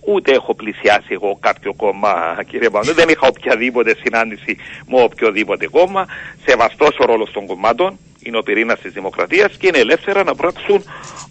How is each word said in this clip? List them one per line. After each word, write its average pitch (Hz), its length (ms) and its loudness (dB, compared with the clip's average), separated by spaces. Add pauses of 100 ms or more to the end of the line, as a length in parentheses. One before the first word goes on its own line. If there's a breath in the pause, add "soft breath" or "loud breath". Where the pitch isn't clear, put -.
ούτε 202 300 0
έχω 120 240 2
πλησιάσει 104 540 0
εγώ 98 300 -4
κάποιο 98 340 -4
κόμμα, 101 380 0 (380)
κύριε 117 200 -2
Παπαδόπουλο. 135 360 2
Δεν 165 40 2
είχα 156 180 2
οποιαδήποτε 120 760 0
συνάντηση 113 540 -4 (300 loud breath)
με 127 140 4
οποιοδήποτε 104 640 0
κόμμα. 185 380 2 (420 loud breath)
Σεβαστός 127 520 2
ο 127 60 4
ρόλος 113 260 2
των 101 140 -8
κομμάτων, 117 520 0 (260)
είναι 113 140 -8
ο 110 60 0
πυρήνας 113 360 0
της 92 120 -14
δημοκρατίας 95 640 -2
και 190 100 -2
είναι 170 100 2
ελεύθερα 165 460 2
να 156 120 -2
πράξουν 180 480 0 (480 loud breath)